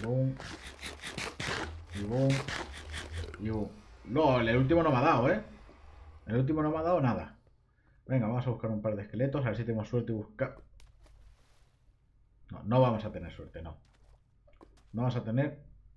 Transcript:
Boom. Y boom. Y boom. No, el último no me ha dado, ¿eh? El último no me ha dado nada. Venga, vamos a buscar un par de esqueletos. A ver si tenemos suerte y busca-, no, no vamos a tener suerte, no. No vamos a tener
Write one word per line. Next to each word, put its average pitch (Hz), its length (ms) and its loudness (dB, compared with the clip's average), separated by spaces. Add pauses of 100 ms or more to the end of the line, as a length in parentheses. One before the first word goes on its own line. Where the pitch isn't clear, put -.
Boom. 131 320 0 (1600)
Y 101 100 -6
boom. 127 260 2 (1120)
Y 107 100 -2
boom. 107 180 -2 (400)
No, 131 300 4
el 117 180 4
último 151 240 6
no 160 80 4
me 131 80 4
ha 123 40 4
dado, 139 280 4
¿eh? 214 120 2 (840)
El 113 120 0
último 151 260 2
no 151 80 2
me 156 60 -2
ha 160 40 -2
dado 170 180 4
nada. 107 380 0 (720)
Venga, 123 200 2
vamos 123 200 -2
a - 20 -2
buscar 113 220 -4
un 104 100 -4
par 107 140 0
de 98 80 -6
esqueletos. 131 420 -2
A 117 40 0
ver 101 80 -2
si 117 60 -2
tenemos 113 240 -2
suerte 117 240 -2
y 110 40 -2
busca-, - 420 -6 (1900)
no, 85 120 -14
no 123 180 6
vamos 110 240 4
a - 60 -6
tener 87 200 -8
suerte, 82 300 -14
no. 80 160 -12 (1160)
No 113 100 -2
vamos 123 120 2
a 120 80 -4
tener - 400 0 (340)